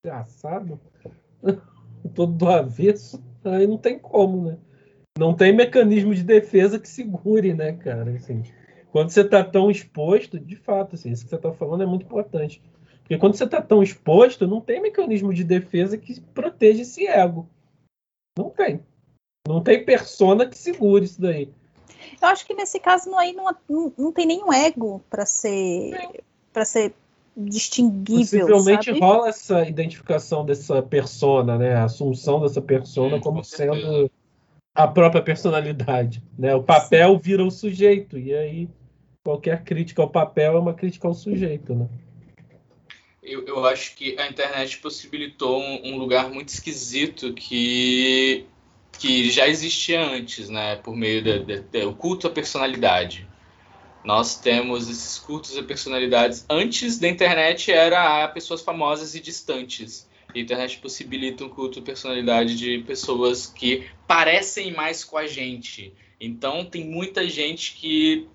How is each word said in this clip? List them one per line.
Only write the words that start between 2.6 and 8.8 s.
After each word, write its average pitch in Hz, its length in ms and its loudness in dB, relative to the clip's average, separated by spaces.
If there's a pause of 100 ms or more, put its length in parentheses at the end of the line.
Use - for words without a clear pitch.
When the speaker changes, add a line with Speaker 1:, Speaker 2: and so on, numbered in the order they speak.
Speaker 1:
Aí 190 220 2
não 214 120 0
tem 247 200 -2
como, 185 520 0
né? 165 80 -10 (600)
Não 165 160 4
tem 190 180 6
mecanismo 214 640 4
de 180 100 0
defesa 208 560 4
que - 80 -18
segure, 202 680 0
né, 156 200 -4
cara? 120 380 -8
Assim, 120 320 -8 (480)